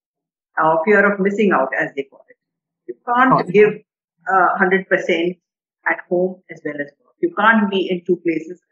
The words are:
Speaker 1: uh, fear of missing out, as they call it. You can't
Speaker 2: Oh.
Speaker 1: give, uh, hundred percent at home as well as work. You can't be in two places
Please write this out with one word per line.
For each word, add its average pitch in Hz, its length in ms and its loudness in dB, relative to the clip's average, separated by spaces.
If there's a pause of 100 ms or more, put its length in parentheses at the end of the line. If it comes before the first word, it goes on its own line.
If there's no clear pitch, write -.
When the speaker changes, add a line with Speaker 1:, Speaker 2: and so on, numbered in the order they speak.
(640)
Speaker 1:
uh, 160 220 2
fear 202 280 4
of - 80 -6
missing 202 320 0
out, 131 160 0 (100)
as 160 180 -4
they 139 80 -8
call - 240 -20
it. - 80 -20 (500)
You - 80 -14 (100)
can't 247 280 2
Speaker 2:
Oh. - 100 2
Speaker 1:
give, 208 320 4 (580)
uh, 180 240 2
hundred 185 320 0
percent 180 480 -2 (500)
at - 120 -4 (100)
home 185 320 -2 (100)
as 160 140 -20
well 147 160 -8
as - 120 -10 (100)
work. - 180 -20
You 175 140 -4
can't 214 340 2
be 190 220 -2
in 180 160 -4
two 180 120 0
places 165 540 -6